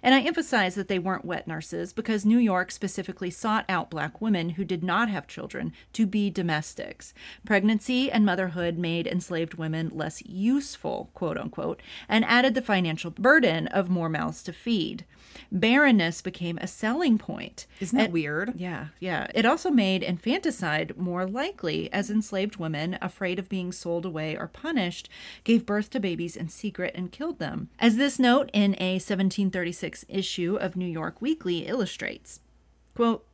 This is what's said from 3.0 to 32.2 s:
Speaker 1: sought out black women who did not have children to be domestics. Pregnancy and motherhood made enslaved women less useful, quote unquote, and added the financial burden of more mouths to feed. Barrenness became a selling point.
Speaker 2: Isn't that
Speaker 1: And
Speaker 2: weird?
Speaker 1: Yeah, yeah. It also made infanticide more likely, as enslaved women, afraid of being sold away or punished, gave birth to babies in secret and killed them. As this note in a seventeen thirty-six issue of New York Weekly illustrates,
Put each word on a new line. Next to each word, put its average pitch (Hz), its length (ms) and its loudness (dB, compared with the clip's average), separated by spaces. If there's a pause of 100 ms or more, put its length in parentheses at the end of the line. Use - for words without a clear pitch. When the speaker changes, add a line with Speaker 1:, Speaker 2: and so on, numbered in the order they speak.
Speaker 1:
sought 214 400 -2
out - 220 -2
black 156 320 -6
women 180 280 2
who 180 140 -4
did 170 180 -2
not 185 280 2
have 185 160 -4
children - 480 -8 (180)
to 226 140 2
be 202 240 2
domestics. - 840 -4 (320)
Pregnancy 220 680 4
and 214 140 6
motherhood 175 540 2
made 170 280 0
enslaved 170 480 -2
women 160 380 -2
less 156 320 -6
useful, - 880 -2
quote 160 240 -4
unquote, - 460 -6 (260)
and 220 160 4
added 247 300 4
the 247 80 0
financial 175 480 0
burden 196 560 6
of 180 240 0
more 170 180 0
mouths 156 360 -4
to 170 100 -8
feed. - 500 -2 (480)
Barrenness 214 680 4
became 170 360 -6
a - 80 -6
selling 233 520 2
point. - 480 -10 (140)
Speaker 2:
Isn't 170 180 -2
that 220 60 4
Speaker 1:
And 180 80 0
Speaker 2:
weird? 165 440 -2
Speaker 1:
Yeah, 170 300 -8 (140)
yeah. 175 340 -4
It 220 100 -2
also 320 260 2
made 190 320 4
infanticide 180 920 -2
more 180 300 -2
likely, 196 680 -4
as 202 180 -2
enslaved 208 460 0
women, 160 460 -4
afraid 180 360 -4
of 190 100 -8
being 180 220 -4
sold 170 360 -4
away 156 300 -4
or 160 120 -6
punished, 233 600 -4 (360)
gave 233 220 4
birth 208 240 -2
to 254 100 -4
babies 170 360 -4
in 165 120 -6
secret - 460 -6
and 180 180 -8
killed 320 260 -6
them. 151 300 -6 (100)
As 226 180 6
this 277 220 2
note 262 340 6
in 202 280 4
a 185 180 0
seventeen 190 520 0
thirty-six 175 580 -4
issue 190 480 -2
of 180 200 -4
New 180 100 -2
York 165 340 -6
Weekly 220 460 -2
illustrates, - 720 -6 (540)